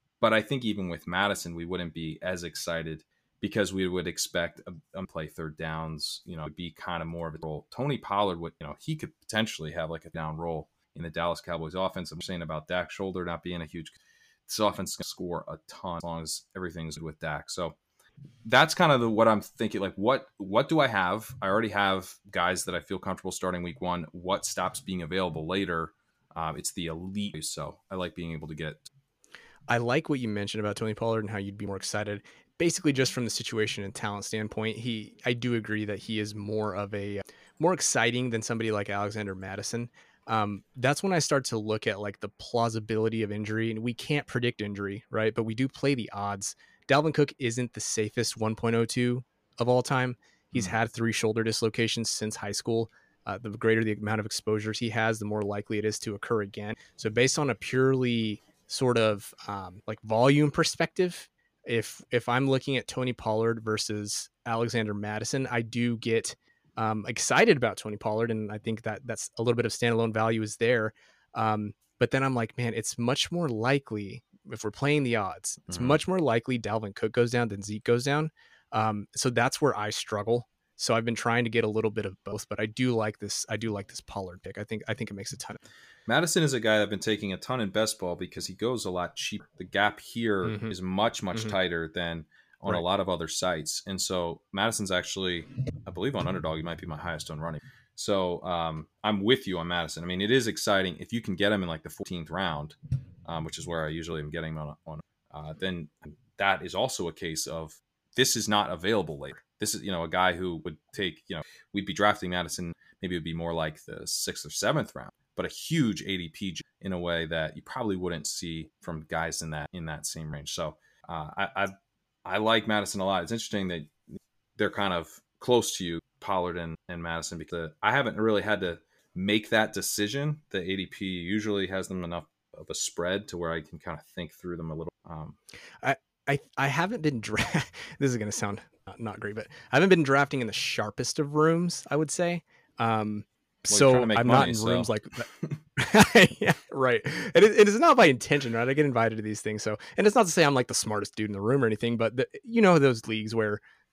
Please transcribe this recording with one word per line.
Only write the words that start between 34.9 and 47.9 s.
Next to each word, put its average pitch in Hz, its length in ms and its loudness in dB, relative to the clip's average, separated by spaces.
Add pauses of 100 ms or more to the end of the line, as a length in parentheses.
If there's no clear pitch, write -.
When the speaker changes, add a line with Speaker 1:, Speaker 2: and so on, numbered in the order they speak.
Speaker 2:
I 127 80 2
do 120 220 0
agree 107 300 -2
that 101 140 -4
he 110 200 -4
is 104 160 -4
more 107 400 -2
of 101 180 -4
a, 101 260 -6
uh, 95 40 -8 (360)
more 165 140 4
exciting 123 580 2
than 113 100 -2
somebody 113 300 -2
like 101 180 0
Alexander 101 460 -4
Mattison. 98 540 -6 (380)
Um, 104 360 0 (120)
that's 131 280 0
when 196 100 2
I 170 60 4
start 143 260 2
to 120 120 -2
look 107 280 -2
at, 101 140 0
like, 101 200 -6
the 101 100 -8
plausibility 113 920 0
of 101 80 -2
injury, 107 400 -2
and 110 80 -4
we 120 140 -2
can't 147 340 -2
predict 120 340 -2
injury, 101 480 -6
right? 110 240 2
But 117 100 0
we 110 120 -4
do 131 120 0
play 139 280 0
the 113 160 -6
odds. 101 440 -6 (320)
Dalvin 147 260 4
Cook 143 260 2
isn't 120 340 -2
the - 60 -10
safest 110 580 -2